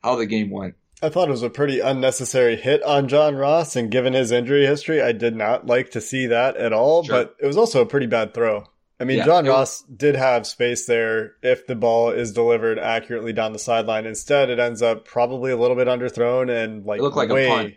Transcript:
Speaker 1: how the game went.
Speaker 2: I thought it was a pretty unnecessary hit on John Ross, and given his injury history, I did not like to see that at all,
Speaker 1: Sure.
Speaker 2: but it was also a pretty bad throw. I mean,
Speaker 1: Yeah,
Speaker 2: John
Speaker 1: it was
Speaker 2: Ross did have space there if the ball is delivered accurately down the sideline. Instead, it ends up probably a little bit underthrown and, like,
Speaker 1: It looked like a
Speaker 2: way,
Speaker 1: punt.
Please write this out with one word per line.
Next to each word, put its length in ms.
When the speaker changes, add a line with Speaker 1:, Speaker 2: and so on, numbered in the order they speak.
Speaker 1:
how 140
the 80
game 240
went. 260
Speaker 2:
I 80
thought 180
it 40
was 100
a 80
pretty 300
unnecessary 760
hit 260
on 260
John 280
Ross, 400
and 140
given 240
his 180
injury 320
history, 380
I 100
did 240
not 300
like 240
to 100
see 280
that 280
at 160
all, 300
Speaker 1:
Sure. 120
Speaker 2:
but 280
it 40
was 120
also 240
a 40
pretty 200
bad 260
throw. 320
I 60
mean, 140
Speaker 1:
Yeah, 80
Speaker 2:
John 180
Speaker 1:
it 60
was 80
Speaker 2:
Ross 240
did 200
have 320
space 400
there 560
if 240
the 80
ball 380
is 200
delivered 460
accurately 560
down 180
the 60
sideline. 480
Instead, 420
it 100
ends 220
up 240
probably 460
a 80
little 180
bit 100
underthrown 640
and, 380
like, 140
Speaker 1:
It 20
looked 120
like 140
a 60
Speaker 2:
way, 120
Speaker 1:
punt. 300